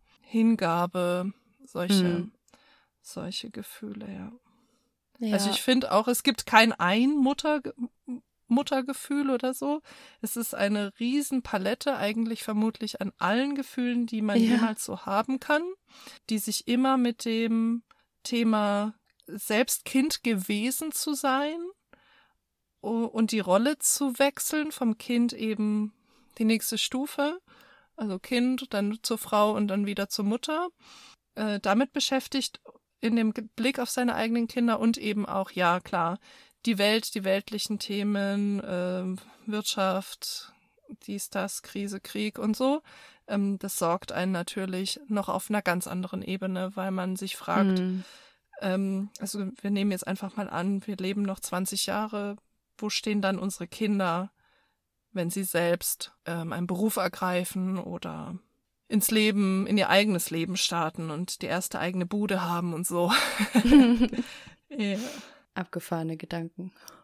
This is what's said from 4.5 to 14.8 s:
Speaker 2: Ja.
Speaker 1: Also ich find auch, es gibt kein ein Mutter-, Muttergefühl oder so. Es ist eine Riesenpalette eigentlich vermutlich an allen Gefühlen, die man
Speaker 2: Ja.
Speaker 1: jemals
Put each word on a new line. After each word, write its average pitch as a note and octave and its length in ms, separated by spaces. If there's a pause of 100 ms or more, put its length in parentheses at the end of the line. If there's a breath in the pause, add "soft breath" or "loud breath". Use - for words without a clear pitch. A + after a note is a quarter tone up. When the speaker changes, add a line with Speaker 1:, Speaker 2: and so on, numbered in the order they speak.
Speaker 2:
Ja. A3 140
Speaker 1:
Also G3 180
ich - 120
find B3+ 280
auch, G#3+ 180
es A#3+ 140
gibt - 220
kein A3+ 280
ein A3+ 440
Mutter-, C#4+ 460 (840)
Muttergefühl C4+ 800
oder B3+ 240
so. D4 260 (400 loud breath)
Es - 160
ist A#3 180
eine G3+ 460
Riesenpalette B3 960
eigentlich A3+ 480
vermutlich G#3+ 560
an G3 180
allen B3 360
Gefühlen, B3 520
die A3 160
man G#3+ 140
Speaker 2:
Ja. A#3 200
Speaker 1:
jemals A3 280